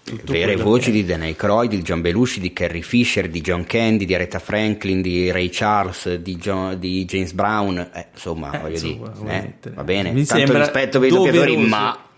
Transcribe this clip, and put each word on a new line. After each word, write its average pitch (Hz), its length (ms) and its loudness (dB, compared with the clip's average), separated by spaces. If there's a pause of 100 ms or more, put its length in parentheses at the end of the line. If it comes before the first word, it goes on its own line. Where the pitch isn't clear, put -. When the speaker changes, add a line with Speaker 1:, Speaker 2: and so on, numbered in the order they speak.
(180)
Speaker 1:
tutto - 160 -6
Speaker 2:
Vere 85 220 2
Speaker 1:
quello 104 140 2
Speaker 2:
voci 127 180 4
Speaker 1:
che 120 40 2
Speaker 2:
di 107 140 2
Danai 82 300 -2
Croy, 107 320 2
di 101 140 -2
John 85 200 -2
Belushi, 101 380 0
di 90 140 -6
Carrie 85 280 -4
Fisher, 110 480 0
di 82 120 -6
John 87 240 -2
Candy, 110 400 2
di 90 80 0
Aretha 87 260 -2
Franklin, 101 600 -2
di 90 300 0
Ray 90 200 0
Charles, 101 640 0
di 87 220 -8
Gio-, 95 380 -4
di 92 300 -2
James 90 280 -4
Brown, 101 440 0 (160)
eh, 87 200 -12
insomma, 82 380 -8
Speaker 1:
Eh, - 80 -8
Speaker 2:
voglio 78 140 -8
Speaker 1:
insomma, 80 340 -6
Speaker 2:
dire, - 100 -12
Speaker 1:
vuoi 107 120 -10
Speaker 2:
eh, 95 120 -4
Speaker 1:
mettere? - 340 -14
Speaker 2:
va 71 80 -10
bene, 92 280 0
Speaker 1:
Mi 139 140 2
Speaker 2:
tanto 143 180 2
Speaker 1:
sembra 139 160 4
Speaker 2:
rispetto 135 400 2
per 127 80 6
i 139 40 6
doppiatori, 170 420 6
Speaker 1:
doveroso, 113 160 4
Speaker 2:
ma 107 280 2 (200)